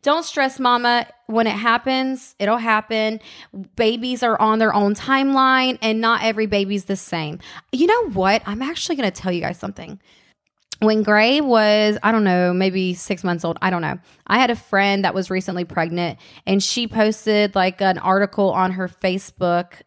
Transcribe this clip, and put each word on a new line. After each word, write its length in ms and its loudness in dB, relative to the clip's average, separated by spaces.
don't 220 0
stress, 340 -2
mama. 480 2
When 200 0
it 40 0
happens, 880 -2
it'll 160 2
happen. 640 -2
Babies 480 0
are 160 2
on 180 2
their 160 2
own 220 2
timeline, 880 2
and 180 0
not 240 0
every 220 0
baby's 400 -2
the 100 -2
same. 420 -6
You 160 2
know 240 2
what? 360 2
I'm 160 -8
actually 340 -4
gonna 140 0
tell 200 -6
you 120 -2
guys 160 -6
something. 420 -12
When 240 4
Gray 360 4
was, 640 4
I 100 2
don't 120 2
know, 280 4
maybe 400 0
six 320 -6
months 220 -4
old, 160 -4
I 80 0
don't 100 -2
know. 180 -4
I 120 0
had 120 2
a 60 -2
friend 480 0
that 100 -2
was 160 -4
recently 340 -4
pregnant, 540 -4
and 160 2
she 240 -2
posted, 680 0
like, 260 0
an 160 2
article 560 0
on 200 0
her 140 -6
Facebook 1000 -4